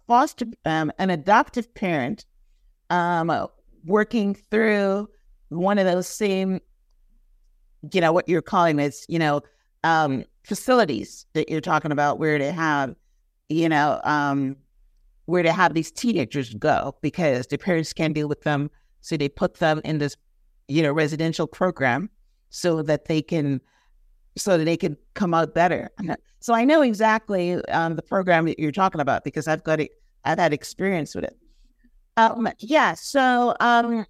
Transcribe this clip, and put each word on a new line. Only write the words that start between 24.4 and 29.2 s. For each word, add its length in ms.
that 80
they 120
can 200
come 200
out 200
better. 360
I'm 80
not, 120
so 140
I 120
know 160
exactly, 720
um, 300
the 60
program 440
that 120
you're 140
talking 300
about 220